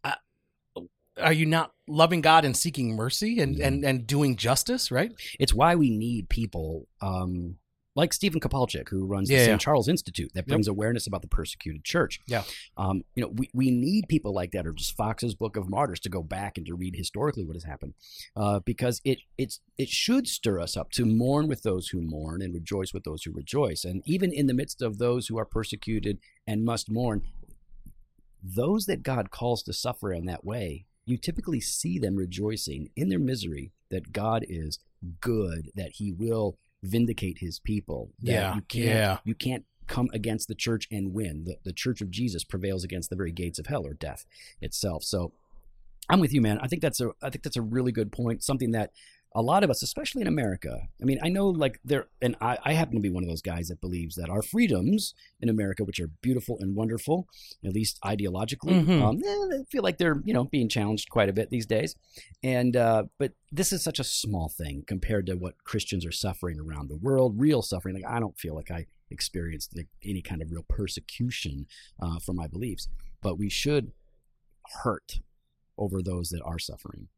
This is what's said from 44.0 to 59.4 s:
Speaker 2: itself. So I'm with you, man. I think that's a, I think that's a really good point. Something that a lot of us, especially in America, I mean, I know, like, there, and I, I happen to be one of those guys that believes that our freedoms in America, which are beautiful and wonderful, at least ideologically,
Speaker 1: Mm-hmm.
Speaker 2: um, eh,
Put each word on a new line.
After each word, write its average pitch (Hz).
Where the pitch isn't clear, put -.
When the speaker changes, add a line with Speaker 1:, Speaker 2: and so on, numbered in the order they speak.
Speaker 2:
itself. 78
So 87
I'm 185
with 147
you, 143
man. 107
I 127
think 160
that's 147
a, 120
I 139
think 123
that's 139
a 117
really 123
good 107
point. 117
Something 127
that 110
a 113
lot 165
of 180
us, -
especially 262
in 92
America, 87
I -
mean, 131
I 160
know, 196
like, 151
there, 135
and 123
I, 120
I 143
happen 160
to 113
be 98
one 90
of 87
those 82
guys 85
that 85
believes 87
that 85
our 101
freedoms 185
in 117
America, 104
which 98
are 85
beautiful 123
and 98
wonderful, 113
at 95
least 107
ideologically, 107
Speaker 1:
Mm-hmm. 156
Speaker 2:
um, 120
eh, 392